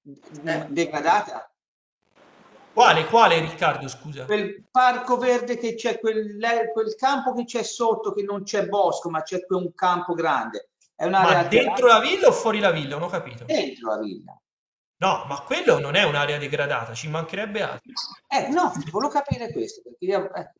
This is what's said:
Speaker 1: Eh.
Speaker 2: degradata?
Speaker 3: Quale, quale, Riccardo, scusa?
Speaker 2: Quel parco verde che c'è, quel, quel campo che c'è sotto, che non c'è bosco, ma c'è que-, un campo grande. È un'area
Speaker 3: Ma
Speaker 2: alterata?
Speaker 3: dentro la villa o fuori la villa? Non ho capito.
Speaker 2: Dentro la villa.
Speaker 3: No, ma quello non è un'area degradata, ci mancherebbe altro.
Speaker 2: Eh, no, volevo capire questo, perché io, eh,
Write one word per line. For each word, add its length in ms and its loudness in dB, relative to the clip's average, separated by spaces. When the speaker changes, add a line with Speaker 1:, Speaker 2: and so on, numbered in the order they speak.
Speaker 1:
Eh. 240 -4
Speaker 2:
degradata? 840 -2
Speaker 3:
Quale, 320 6
quale, 360 6
Riccardo, 480 -2
scusa? 380 -14
Speaker 2:
Quel 440 -4
parco 460 2
verde 420 0
che 160 -4
c'è, 240 -4
quel, 400 -4
quel 220 -2
campo 400 0
che 100 -4
c'è 200 -4
sotto, 480 -2
che 100 -4
non 220 -6
c'è 240 -2
bosco, 420 0
ma 120 -4
c'è 220 -6
que-, 120 -2
un 180 -4
campo 400 0
grande. 540 -2
È 100 -6
un'area 320 4
Speaker 3:
Ma 40 4
Speaker 2:
alterata? 420 2
Speaker 3:
dentro 40 10
la 140 10
villa 280 4
o 40 6
fuori 280 0
la 100 4
villa? 260 -2
Non 60 -4
ho 80 -4
capito. 360 -8
Speaker 2:
Dentro 440 -4
la 80 -2
villa. 420 -10
Speaker 3:
No, 300 0
ma 140 -8
quello 380 2
non 160 -2
è 80 4
un'area 340 0
degradata, 560 -4
ci 140 -10
mancherebbe 540 -6
altro. 340 -10
Speaker 2:
Eh, 200 -2
no, 240 0
volevo 220 -2
capire 380 -4
questo, 320 -8
perché 220 -16
io, 300 -2
eh, 260 -12